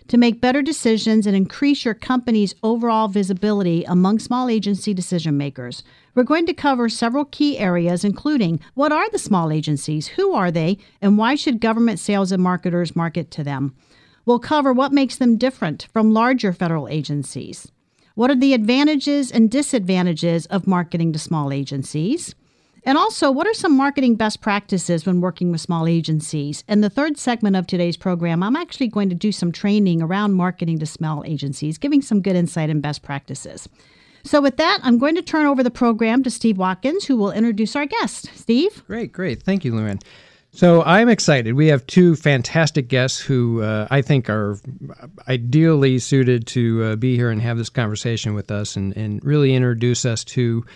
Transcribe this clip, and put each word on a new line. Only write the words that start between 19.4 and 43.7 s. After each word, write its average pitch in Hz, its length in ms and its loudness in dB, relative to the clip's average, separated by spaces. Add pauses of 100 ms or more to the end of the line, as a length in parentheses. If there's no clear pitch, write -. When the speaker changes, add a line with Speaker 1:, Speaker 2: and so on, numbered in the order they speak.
Speaker 1:
disadvantages 180 960 0
of 196 200 -4
marketing 170 460 0
to 151 60 -4
small 147 340 -4
agencies? 143 800 -6 (500)
And 269 120 2
also, 339 340 0
what 285 160 0
are 440 80 0
some 330 220 2
marketing 269 380 2
best 214 260 -2
practices 196 640 -2
when 180 160 2
working 175 300 -2
with 170 100 -2
small 165 260 -2
agencies? 156 800 -2
In 208 120 2
the 208 80 2
third 294 300 -2
segment 220 380 0
of 185 100 -2
today's 175 300 0
program, 170 460 -2
I'm 233 140 0
actually 339 320 -4
going 202 200 -2
to 180 60 -2
do 202 180 -2
some 175 180 -4
training 196 500 0
around 196 340 0
marketing 180 440 -2
to 151 80 -6
small 156 400 -6
agencies, 147 500 -6
giving 285 240 0
some 208 220 0
good 190 140 0
insight 165 340 0
and 156 100 0
best 143 220 -6
practices. - 640 -12 (560)
So 294 160 2
with 277 180 0
that, 359 240 2
I'm 240 140 4
going 294 200 2
to 359 60 -4
turn 311 240 0
over 262 160 2
the 240 80 0
program 233 520 0
to 262 80 -4
Steve 226 260 0
Watkins, 185 480 -2
who 262 120 0
will 202 160 0
introduce 220 440 0
our 285 80 -2
guest. - 500 -6
Steve? 294 520 0
Speaker 2:
Great, 233 260 -8
great. 170 300 -6
Thank 190 220 0
you, 123 80 -2
Luann. 107 280 -2 (520)
So 170 320 6
I'm 208 260 6
excited. 131 440 2
We 151 120 4
have 147 220 4
two 175 280 6
fantastic 143 720 0
guests 131 320 0
who, 120 400 0
uh, 107 300 -2